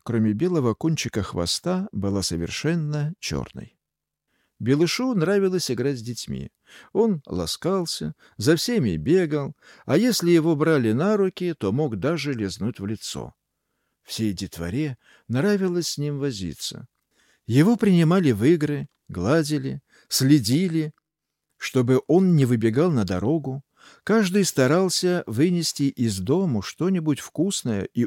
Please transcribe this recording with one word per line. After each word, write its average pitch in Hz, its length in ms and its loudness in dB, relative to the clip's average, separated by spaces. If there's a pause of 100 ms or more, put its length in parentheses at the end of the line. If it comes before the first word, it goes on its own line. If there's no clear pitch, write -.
кроме 110 300 0
белого 139 400 0
кончика 147 480 -2
хвоста, 92 680 -4
была 98 320 -2
совершенно 147 960 -4
чёрной. - 580 -8 (840)
Белышу 165 540 0
нравилось 185 580 0
играть 123 280 -2
с - 20 -14
детьми. - 500 -10 (400)
Он 208 340 2
ласкался, 156 880 -4 (240)
за 135 200 4
всеми 147 400 0
бегал, 147 580 0 (300)
а 131 120 2
если 202 340 2
его 165 240 4
брали 143 360 2
на 170 240 2
руки, 185 380 -2
то 101 180 -2
мог 123 260 -2
даже 143 360 -2
лизнуть 107 460 -4
в 98 60 -8
лицо. 101 480 -8 (680)
Всей 107 300 -4
детворе 98 640 -6 (300)
нравилось 175 600 -2
с - 80 -8
ним 147 220 -4
возиться. 104 680 -8 (600)
Его 160 300 4
принимали 175 540 4
в 101 120 0
игры, 147 460 2 (180)
гладили, 139 760 -2 (280)
следили, 151 840 2 (640)
чтобы 127 500 0
он 180 280 4
не 139 100 6
выбегал 120 460 2
на 117 140 2
дорогу. 131 580 -2 (400)
Каждый 202 420 2
старался 175 800 2
вынести 156 580 0
из 117 360 0
дому 131 420 0
что-нибудь 156 580 -2
вкусное 131 640 -2
и 117 240 -2